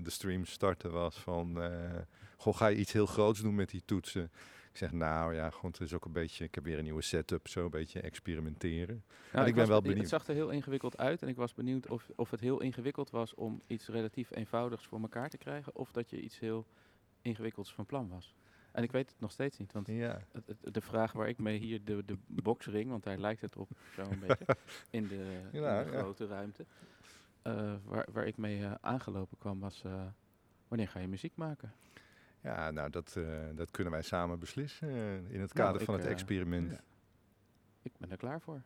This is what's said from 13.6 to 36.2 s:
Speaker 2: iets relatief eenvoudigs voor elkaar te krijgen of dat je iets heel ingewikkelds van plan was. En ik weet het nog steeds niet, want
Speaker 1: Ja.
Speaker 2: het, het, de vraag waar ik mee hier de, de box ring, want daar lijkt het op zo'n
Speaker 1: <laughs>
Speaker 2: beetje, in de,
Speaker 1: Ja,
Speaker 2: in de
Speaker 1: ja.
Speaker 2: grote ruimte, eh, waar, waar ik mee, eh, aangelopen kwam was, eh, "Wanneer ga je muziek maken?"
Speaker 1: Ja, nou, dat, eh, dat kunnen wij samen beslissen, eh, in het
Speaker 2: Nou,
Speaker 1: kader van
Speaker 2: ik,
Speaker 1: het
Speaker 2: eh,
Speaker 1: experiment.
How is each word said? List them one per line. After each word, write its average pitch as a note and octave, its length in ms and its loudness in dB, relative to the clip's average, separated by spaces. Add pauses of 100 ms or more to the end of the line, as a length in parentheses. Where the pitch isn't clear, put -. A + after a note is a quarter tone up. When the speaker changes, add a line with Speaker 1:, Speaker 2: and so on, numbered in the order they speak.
Speaker 2:
iets - 220 -6
relatief A2+ 420 -2
eenvoudigs A#2 560 -2
voor A2 140 -6
elkaar A#2 300 -4
te - 80 -12
krijgen C#3+ 380 -8
of C3+ 160 -6
dat A#2 180 -2
je - 100 -6
iets - 180 -10
heel A2 280 -2 (560)
ingewikkelds A2 520 -4
van G#2 120 -6
plan C3 220 -2
was. F2+ 260 -12 (380)
En - 100 2
ik A#2 100 2
weet C3 180 2
het - 100 -14
nog G#2+ 120 -2
steeds - 260 -2
niet, G2 140 -8
want G2+ 140 -4
Speaker 1:
Ja. A2+ 360 -2 (100)
Speaker 2:
het, - 140 -12
het, - 280 -10
de A2 60 2
vraag A2 320 2
waar A2 160 0
ik A#2+ 100 -2
mee G#2+ 200 2
hier A2 260 -2
de, G#2 200 -2
de G2+ 120 -4 (100)
box - 400 2
ring, G#2+ 240 0
want A2 120 -4
daar G2 160 -4
lijkt G#2 220 0
het - 160 -8
op G2 140 -8 (240)
zo'n G2 260 -4
Speaker 1:
<laughs> G2 60 -10
Speaker 2:
beetje, - 200 4 (440)
in G#2+ 180 -2
de, F#2+ 300 -6 (140)
Speaker 1:
Ja, C#3+ 280 2
Speaker 2:
in C#3 60 -2
de D#3 60 -4
Speaker 1:
ja. - 60 0
Speaker 2:
grote G2+ 280 -4
ruimte, G2+ 380 -8 (800)
eh, G#2+ 300 -2 (120)
waar, G#2 280 0
waar A2 140 0
ik A2 100 -4
mee, G#2 280 -2
eh, G2+ 160 -2
aangelopen G2+ 580 -2
kwam G2 220 -4
was, G2 240 -8
eh, F#2+ 180 -4 (640)
"Wanneer A2+ 200 0
ga - 100 -8
je F#2 100 -4
muziek F#2+ 280 -6
maken?" D#3 360 -6 (720)
Speaker 1:
Ja, D#2+ 280 -2
nou, D2+ 200 -2
dat, - 260 -6
eh, F2 80 0 (300)
dat E2 160 -4
kunnen F2+ 220 0
wij D#2+ 100 2
samen F2 360 0
beslissen, C#3 500 -6
eh, A2+ 260 -2
in F#2+ 260 -6
het G2 140 -4
Speaker 2:
Nou, A2 140 6
Speaker 1:
kader G2 160 2
van A2+ 100 2
Speaker 2:
ik, F#2 60 2
Speaker 1:
het D#2 100 0
Speaker 2:
eh, - 60 4
Speaker 1:
experiment. F2 540 2